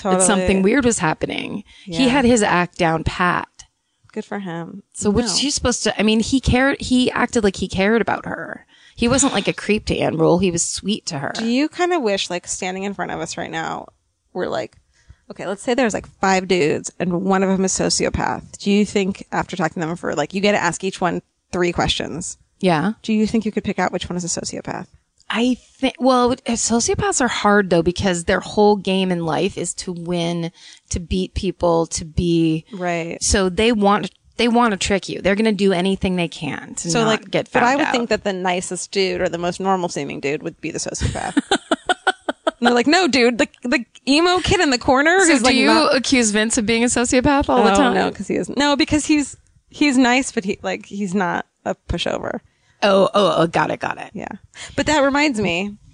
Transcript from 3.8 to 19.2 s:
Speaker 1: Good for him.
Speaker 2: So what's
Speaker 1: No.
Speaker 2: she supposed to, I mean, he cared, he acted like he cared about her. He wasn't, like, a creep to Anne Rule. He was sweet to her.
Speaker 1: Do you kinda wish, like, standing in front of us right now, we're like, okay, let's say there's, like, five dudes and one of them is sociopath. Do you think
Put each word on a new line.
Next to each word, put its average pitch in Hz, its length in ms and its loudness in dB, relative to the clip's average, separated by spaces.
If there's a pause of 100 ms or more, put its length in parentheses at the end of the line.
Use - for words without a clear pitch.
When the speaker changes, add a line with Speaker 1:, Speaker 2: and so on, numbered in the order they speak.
Speaker 1:
Good 214 120 -8
for 208 120 -10
him. 170 460 -10 (100)
Speaker 2:
So 208 160 -2
what's 214 240 2
Speaker 1:
No. - 60 0
Speaker 2:
she 269 100 0
supposed - 340 -2
to, - 160 -2
I 196 40 2
mean, 220 160 4
he 254 200 0
cared, 262 400 2
he 254 300 2
acted 233 340 0
like 196 120 2
he 226 120 -6
cared 208 360 2
about - 240 -4
her. - 400 -12 (280)
He 240 120 0
wasn't, 262 260 2
like, 196 140 -2
a 165 60 0
creep 214 340 -2
to - 100 -2
Anne 143 200 0
Rule. 160 200 4
He 185 140 2
was 170 120 -2
sweet - 440 -6
to 156 100 -8
her. - 180 -8
Speaker 1:
Do 226 100 -4
you 254 240 0
kinda 349 300 0
wish, 202 300 -2
like, 175 180 -6
standing 190 360 -6
in 202 100 -6
front 175 180 -8
of 165 80 -6
us 165 160 -8
right - 160 -10
now, 160 360 -8 (460)
we're 180 140 -4
like, - 280 -6 (540)
okay, - 160 -14
let's 190 160 -8
say 254 140 -2
there's, 240 180 0
like, - 140 -8 (120)
five 190 280 2
dudes 156 420 0 (100)
and 175 240 -2
one 190 200 2
of 185 60 2
them 190 160 2
is 185 80 -2
sociopath. - 840 -2
Do 202 120 -2
you 208 140 4
think 196 460 -4